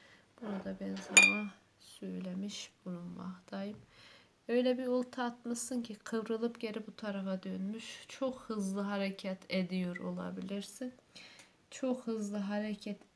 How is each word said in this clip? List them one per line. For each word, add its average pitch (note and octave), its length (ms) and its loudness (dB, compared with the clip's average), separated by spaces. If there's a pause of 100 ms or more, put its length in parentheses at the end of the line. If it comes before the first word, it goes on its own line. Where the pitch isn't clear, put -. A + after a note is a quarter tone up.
(400)
Bunu G3+ 240 -4
da G3 160 -2
ben G3 160 -2
sana G3+ 540 6 (280)
söylemiş F#3 960 -6 (120)
bulunmaktayım. F#3 960 -6 (680)
Öyle B3 300 6
bir C4 80 -2
olta B3 380 2
atmışsın A#3+ 580 -2
ki A3 120 -6
kıvrılıp A3+ 680 0
geri G#3+ 260 -2
bu - 100 -12
tarafa G3 460 0
dönmüş. F#3+ 640 -4
Çok C4 320 0
hızlı G3+ 400 0
hareket G3 580 0 (100)
ediyor F3+ 480 2
olabilirsin. F#3 960 -4 (760)
Çok B3 360 0
hızlı G#3 320 0
hareket G#3 600 0 (160)